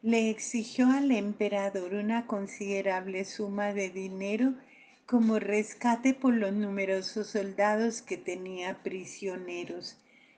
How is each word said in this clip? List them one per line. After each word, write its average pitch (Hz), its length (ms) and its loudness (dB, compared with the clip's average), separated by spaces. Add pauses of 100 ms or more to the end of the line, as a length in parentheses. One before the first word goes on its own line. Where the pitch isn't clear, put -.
le 226 280 4
exigió 226 600 2
al 277 220 4
emperador 202 840 0
una 226 320 -2
considerable 196 960 -2
suma 202 480 -4
de 196 160 -2
dinero 190 640 -2 (520)
como 220 340 4
rescate 233 760 2
por 262 200 4
los 202 200 2
numerosos 196 760 0
soldados 208 760 2
que 180 160 -6
tenía 185 680 -6
prisioneros. 180 1120 -8 (400)